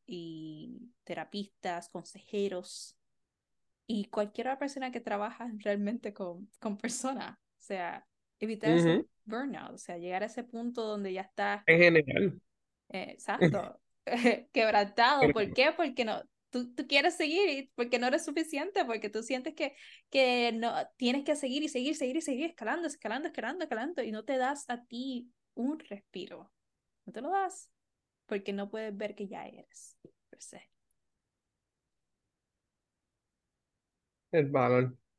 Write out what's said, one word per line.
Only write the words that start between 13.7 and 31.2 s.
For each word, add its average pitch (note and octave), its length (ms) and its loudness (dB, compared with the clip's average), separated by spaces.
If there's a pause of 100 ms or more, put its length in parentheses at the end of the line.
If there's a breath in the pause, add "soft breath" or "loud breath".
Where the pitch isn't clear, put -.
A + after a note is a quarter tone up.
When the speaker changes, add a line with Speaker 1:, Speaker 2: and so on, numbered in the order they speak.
Speaker 1:
<laughs> A#3+ 480 2
Quebrantado. A#3 800 6
Speaker 2:
Pero - 20 -6
Speaker 1:
¿Por G#3 200 0
qué? C#4 220 6
Porque B3+ 300 0
no, G3+ 160 -2 (280)
tú, B3 240 -4
tú C#4+ 140 -6
quieres D4 280 4
seguir E4+ 340 2
y C4+ 260 -4
porque A#3+ 240 0
no B3 80 2
eres D#4 180 2
suficiente, D#4+ 600 -2
porque A3 240 -4
tú A3 140 -6
sientes C4 320 -4
que, C#4+ 200 -4 (340 loud breath)
que B3 440 4
no, A3+ 200 -2 (240)
tienes C4 260 0
que D4+ 120 2
seguir C#4 280 -2
y D4+ 60 -2
seguir, C4 260 -2
seguir C4+ 220 -2
y D#4+ 40 0
seguir D4+ 300 -2
escalando, D4 360 -4
escalando, C#4 420 -6
escalando, D4+ 340 -6
escalando, C4+ 400 -4
y A3+ 80 -4
no A3 140 -6
te C4+ 120 -2
das C4+ 320 0
a A#3+ 160 -6
ti B3 460 -8 (220)
un C#4+ 260 -2
respiro. - 720 -12 (540)
No G3+ 80 -14
te A3 80 -10
lo C#4+ 100 -6
das F#4+ 380 -2 (560)
porque G3+ 280 -4
no A3+ 160 -4
puedes A3 260 -6
ver G#3 200 -6
que G3+ 120 -8
ya F#3 200 -10
eres, - 500 -20 (320)
per - 120 -20
se. - 280 -20 (3500)